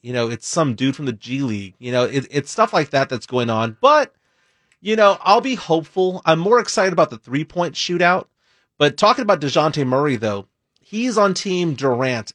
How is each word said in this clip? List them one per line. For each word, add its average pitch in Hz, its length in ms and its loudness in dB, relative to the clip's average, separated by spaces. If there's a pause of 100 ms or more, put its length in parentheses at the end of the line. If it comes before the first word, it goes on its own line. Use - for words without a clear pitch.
you 120 100 -12
know, 117 180 -2
it's - 180 -10
some 151 260 0
dude 135 220 -2
from 151 100 -10
the 123 80 -4
G 123 280 -8
League, 101 380 -6
you 123 120 -10
know, 123 140 2
it, 127 260 -4
it's 143 200 -4
stuff 226 220 0
like 160 160 0
that 139 180 0
that's 123 200 -8
going 120 220 -2
on. 113 300 -2
But, - 340 2 (680)
you 214 140 -2
know, 202 260 4
I'll 214 200 4
be 262 140 -2
hopeful. 185 720 -2
I'm 160 140 4
more 214 200 2
excited 190 320 0
about 165 200 2
the 117 60 -10
three-point 156 580 -6
shootout. 175 500 0 (540)
But 147 180 2
talking 240 260 4
about 196 180 2
DeJounte 151 460 0
Murray, 135 300 0
though, 101 300 -4 (340)
he's 226 360 -4
on 202 160 4
Team 180 420 -2
Durant, 127 600 -2